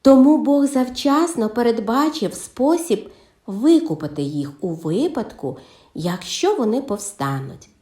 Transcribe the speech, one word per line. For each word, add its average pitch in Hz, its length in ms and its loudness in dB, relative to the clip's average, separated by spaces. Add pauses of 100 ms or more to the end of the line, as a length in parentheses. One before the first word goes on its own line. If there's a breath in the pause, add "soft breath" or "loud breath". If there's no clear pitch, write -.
Тому 269 360 8
Бог 277 280 2
завчасно 277 840 0
передбачив 233 840 0
спосіб - 760 -2 (380 loud breath)
викупити 196 720 0
їх 143 300 -6 (100)
у 185 80 -4
випадку, 185 880 -4 (360 loud breath)
якщо 180 640 -4
вони 247 260 -2
повстануть. 139 880 -8 (120)